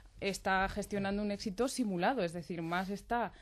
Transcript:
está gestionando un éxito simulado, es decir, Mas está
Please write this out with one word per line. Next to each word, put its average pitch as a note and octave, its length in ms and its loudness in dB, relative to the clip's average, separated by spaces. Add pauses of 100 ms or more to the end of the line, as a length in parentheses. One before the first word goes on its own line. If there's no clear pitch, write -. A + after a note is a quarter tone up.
(200)
está F#3+ 480 2
gestionando G3+ 540 0
un G#3 80 0
éxito G3+ 380 0
simulado, G#3 560 2
es E3 80 0
decir, E3+ 280 -6
Mas F3 300 0
está G3+ 400 0 (120)